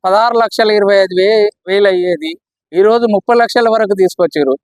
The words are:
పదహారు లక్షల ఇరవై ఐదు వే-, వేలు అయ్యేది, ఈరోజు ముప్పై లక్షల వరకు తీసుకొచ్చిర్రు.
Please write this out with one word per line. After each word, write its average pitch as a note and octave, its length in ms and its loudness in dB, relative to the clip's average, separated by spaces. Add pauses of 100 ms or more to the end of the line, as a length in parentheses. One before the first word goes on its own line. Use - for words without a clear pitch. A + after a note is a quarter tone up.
పదహారు A3+ 380 0
లక్షల G#3+ 280 -2 (100)
ఇరవై G3+ 240 2
ఐదు F3+ 160 -6
వే-, G#3 280 2 (200)
వేలు G3+ 240 2
అయ్యేది, F3 380 -4 (420)
ఈరోజు A3 420 2
ముప్పై A3 280 -2
లక్షల A#3 320 0
వరకు G#3 280 -2
తీసుకొచ్చిర్రు. D#3+ 600 -2